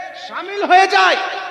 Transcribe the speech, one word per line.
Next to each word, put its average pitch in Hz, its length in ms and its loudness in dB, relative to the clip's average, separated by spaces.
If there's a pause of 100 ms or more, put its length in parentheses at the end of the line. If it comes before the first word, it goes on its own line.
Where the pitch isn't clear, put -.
(280)
শামিল 370 360 -8
হয়ে 370 240 6
যাই।" 381 280 2 (360)